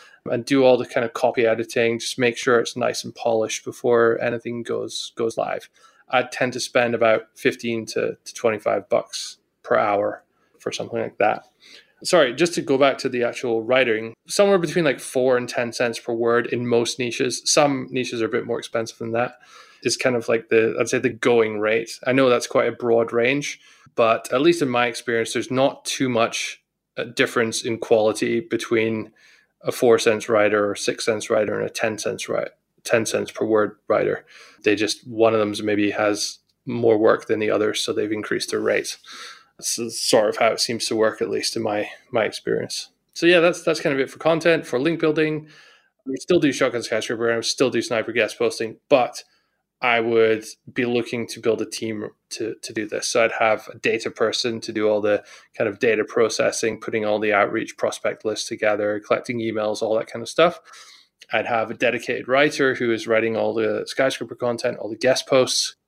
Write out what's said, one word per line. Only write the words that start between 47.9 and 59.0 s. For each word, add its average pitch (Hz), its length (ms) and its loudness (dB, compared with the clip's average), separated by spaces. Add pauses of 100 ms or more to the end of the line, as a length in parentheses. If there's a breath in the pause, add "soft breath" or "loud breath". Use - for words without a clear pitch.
guest 110 260 0
posting, 113 400 -4 (120)
but 127 340 2 (580)
I 117 200 2
would 113 440 2 (280)
be 127 100 -2
looking 120 440 -2
to - 120 -12
build 110 220 0
a 107 40 -2
team 107 440 -8 (220)
to, - 300 -8
to - 120 -12
do 110 120 -4
this. 107 220 -6
So 117 160 2
I'd 113 80 2
have 110 380 0
a 113 80 -20
data 113 340 -2
person 113 500 -2
to 113 120 -12
do 107 160 0
all 107 100 2
the 104 240 0 (340 loud breath)
kind 117 120 0
of 98 100 -8
data 110 240 2
processing, 110 800 0
putting 113 240 -4
all 104 140 0
the 107 120 0
outreach 104 460 0
prospect - 480 -4
lists 107 220 -4
together, 104 580 -2